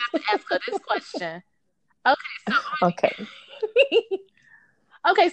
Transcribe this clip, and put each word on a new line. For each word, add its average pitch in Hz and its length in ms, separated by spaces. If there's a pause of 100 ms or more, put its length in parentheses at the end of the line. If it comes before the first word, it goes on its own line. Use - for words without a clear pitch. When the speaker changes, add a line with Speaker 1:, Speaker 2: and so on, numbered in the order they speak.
(120)
Speaker 1:
to 311 80 (120)
ask - 180
her 370 160
this 392 120
question." 180 640 (640)
Okay, 269 100 (320)
so 214 60
on - 380
Speaker 2:
Okay. - 340 (640)
Speaker 1:
<laughs> 403 280 (880)
Okay, 359 260